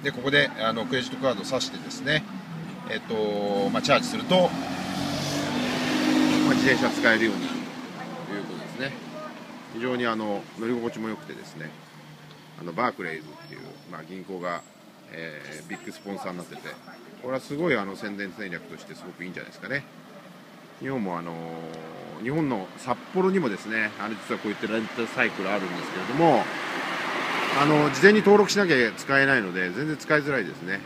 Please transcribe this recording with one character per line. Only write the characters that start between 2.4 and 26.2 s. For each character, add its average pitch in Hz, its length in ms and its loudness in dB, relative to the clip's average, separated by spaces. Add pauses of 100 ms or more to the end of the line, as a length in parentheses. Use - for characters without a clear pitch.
え 110 80 -4
っ - 20 -6
と、 104 720 0
ま - 100 2
あ、 - 20 -6
チ - 80 0
ャ 131 60 8
ー 110 40 4
ジ - 60 -4
す - 100 -4
る - 60 -2
と、 180 140 4
ま 180 100 8
あ、 - 40 4 (2000)
自 - 100 4
転 127 160 6
車 127 100 4
使 117 220 4
え 110 60 6
る 113 60 4
よ 110 80 4
う - 20 0
に 90 80 -2
な 87 60 -2
る - 60 -4 (760)
と - 60 -6
い 202 40 -6
う 196 60 -6
こ - 100 -10
と - 60 -10
で - 80 -10
す - 100 -12
ね。 135 140 -4 (800)
非 113 60 -6
常 127 160 0
に、 123 100 0
あ 113 80 2
の、 107 300 -2 (160)
乗 113 80 -2
り 123 60 2
心 117 180 -2
地 110 80 -8
も 110 80 -4
良 107 80 -6
く 80 100 -14
て 78 60 -12
で 64 120 -12
す - 120 -16
ね、 78 140 -10 (920)
あ - 20 -12
の、 85 100 -10
バ 117 180 0
ー - 20 -12
ク 101 100 -10
レ 80 140 -6
イ 78 40 -10
ズ 78 60 -16
っ 76 40 -16 (180)
て 73 80 -14
い - 0 -
う、 - 60 -16 (280)
ま 82 80 -12
あ、 80 60 -12
銀 92 180 -12
行 95 160 -10
が、 87 240 -4 (520)
え 78 480 -12
ー、 85 60 -16
ビ 98 80 -8
ッ - 80 -14
グ 101 80 -10
ス - 80 -16
ポ 101 100 -10
ン 98 80 -6
サ 92 120 -8
ー - 20 -8
に 90 60 -8
な 87 40 -10
っ 80 40 -12
て - 100 -14
て、 - 60 -14 (580)
こ 127 80 -10
れ 131 60 -4
は 131 60 -4
す 143 140 -10
ご 165 160 0
い、 127 60 4
あ 101 80 -2
の、 95 120 -8
宣 101 200 -8
伝 98 200 -6
戦 101 140 -8
略 82 120 -10
と 82 160 -16
し - 80 -16
て 80 80 -14
す - 100 -18
ご 90 80 -14
く 87 120 -12
い - 20 -10
い 92 40 -10
ん 85 40 -12
じ - 60 -10
ゃ - 20 -12
な - 60 -14
い - 40 -18
で - 20 -20
す - 60 -18
か 95 80 -12
ね。 139 160 -4 (960)
日 131 80 -6
本 131 160 -2
も、 90 140 -2
あ 85 40 -6
の 85 120 -8 (840)
ー、 104 40 -8
日 123 60 -2
本 151 180 2
の 101 180 -2 (120)
札 123 180 -2 (160)
幌 190 180 4
に 190 80 4
も 143 120 4
で 92 80 -2
す - 80 -10
ね、 110 240 0 (100)
あ 104 80 -2
の、 110 60 -4
実 104 200 -6
は 98 40 -4
こ 107 100 -4
う 104 40 0
い - 20 -2
っ - 20 -8
た 113 120 -4
レ 110 120 0
ン 110 60 -2
タ 113 200 -4
サ 120 200 2
イ 104 40 2
ク 101 120 -6
ル 95 80 0
あ 104 80 2
る 95 80 -2
ん - 20 -4
で 87 60 -4 (100)
す - 80 -6
け 92 80 -4
れ 95 60 -4
ど 120 80 -2
も、 147 320 6 (1120)